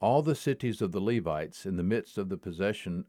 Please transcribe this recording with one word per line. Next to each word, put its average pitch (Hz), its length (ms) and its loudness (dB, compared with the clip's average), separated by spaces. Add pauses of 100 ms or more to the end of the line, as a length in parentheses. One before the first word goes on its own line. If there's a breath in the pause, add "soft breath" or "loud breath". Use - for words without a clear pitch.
All 131 200 6
the 151 140 2
cities 123 460 -2
of 95 120 0
the 98 80 0
Levites 85 640 -2
in 95 100 -2
the 87 80 0
midst 107 340 0
of 98 120 -4
the 92 80 -4
possession 92 720 -4